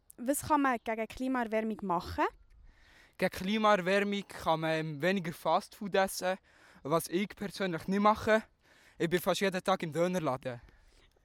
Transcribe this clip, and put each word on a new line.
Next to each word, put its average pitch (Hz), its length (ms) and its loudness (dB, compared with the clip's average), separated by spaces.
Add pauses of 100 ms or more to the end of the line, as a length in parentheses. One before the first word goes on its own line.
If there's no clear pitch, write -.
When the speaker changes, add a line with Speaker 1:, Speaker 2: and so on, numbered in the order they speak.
(160)
Speaker 1:
Was 254 240 -2
kann 294 220 2
man 262 200 2
gegen 220 240 -4
Klimaerwärmung 220 760 -2
machen? 185 420 -2 (920)
Speaker 2:
Gegen 185 120 0
Klimaerwärmung 202 960 2
kann 160 340 0
man, 160 100 0
ähm, 160 320 -2
weniger 175 320 0
Fastfood 185 600 -2
essen, 190 420 0 (440)
was 156 260 0
ich 185 280 -2
persönlich 180 520 -6
nicht 196 120 0
mache. 214 420 4 (540)
Ich 165 140 0
bin 175 100 2
fast 180 220 0
jeden 185 200 0
Tag 190 200 0
im 160 100 -4
Dönerladen. 151 680 -2 (640)